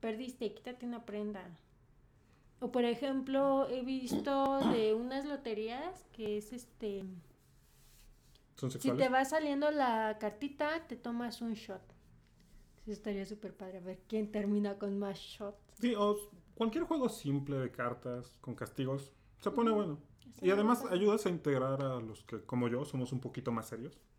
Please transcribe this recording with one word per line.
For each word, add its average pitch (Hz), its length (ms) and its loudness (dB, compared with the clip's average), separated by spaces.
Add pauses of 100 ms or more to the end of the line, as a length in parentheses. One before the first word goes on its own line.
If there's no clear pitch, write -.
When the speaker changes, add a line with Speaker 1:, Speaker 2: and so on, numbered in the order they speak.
Speaker 1:
perdiste, 226 540 -4
quítate 247 320 -10
una 233 180 -8
prenda. 202 460 -6 (1080)
O, 247 100 -2
por 247 140 4
ejemplo, 269 840 2
he 254 140 -2
visto 269 760 2 (100)
de 220 240 6
unas 262 320 -2
loterías 269 840 -6
que 208 260 -2
es, 208 140 -8
este, 196 520 -8 (1500)
Speaker 2:
¿Son 131 140 -2
Speaker 1:
si - 80 -8
Speaker 2:
sexuales? 262 260 4
Speaker 1:
te 254 80 4
va 262 120 6
saliendo 294 460 2
la 226 480 2
cartita, 285 680 -4
te 247 100 -10
tomas 240 460 -6
un 226 120 -4
shot. 202 280 -12 (1000)
Sí, 220 80 -6
estaría 196 340 -4
súper 208 300 -10
padre, 190 220 -12
a - 20 -12
ver 185 280 -10
quién 214 220 0
termina 208 480 2
con 202 200 -2
más 196 200 -2
shots. - 400 -10 (220)
Speaker 2:
Sí, 240 140 4
o 208 220 4
s-, 208 120 -8 (260)
cualquier 226 300 0
juego 294 240 2
simple 139 500 0
de 127 120 -2
cartas, 123 680 -4
con 127 140 -8
castigos, 135 580 -4 (280)
se 202 100 0
pone 233 200 4
Speaker 1:
Ujú. 214 80 4
Speaker 2:
bueno. 165 200 -2 (320)
Speaker 1:
Está - 160 -2
Speaker 2:
Y 185 40 8
además 214 320 6
Speaker 1:
padre. 180 140 0
Speaker 2:
ayudas 208 300 6
a 180 40 4
integrar 135 520 2
a 131 180 0
los 110 240 -10
que, 107 200 -8
como 123 240 2
yo, 123 160 2
somos 127 280 -2
un 127 80 0
poquito 123 320 -4
más 113 160 -2
serios. 117 300 -10 (200)